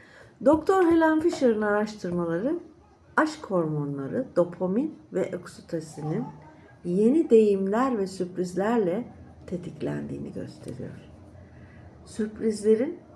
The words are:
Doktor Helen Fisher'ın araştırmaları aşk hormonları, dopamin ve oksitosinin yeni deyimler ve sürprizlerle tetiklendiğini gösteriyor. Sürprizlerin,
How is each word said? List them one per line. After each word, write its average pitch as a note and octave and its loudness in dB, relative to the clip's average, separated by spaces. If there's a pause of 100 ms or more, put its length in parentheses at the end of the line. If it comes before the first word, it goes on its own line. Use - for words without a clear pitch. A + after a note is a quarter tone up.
(460)
Doktor E4 4
Helen D#4+ 4
Fisher'ın C4 2
araştırmaları G#3 -2 (580)
aşk D#4 0
hormonları, D3+ -2
dopamin F#3 0 (140)
ve F#3 -4
oksitosinin D#3+ -8 (580)
yeni A3 4
deyimler A3 4
ve F#3+ -2
sürprizlerle F#3 -2 (400)
tetiklendiğini D3 -8
gösteriyor. - -14 (960)
Sürprizlerin, A3 0 (160)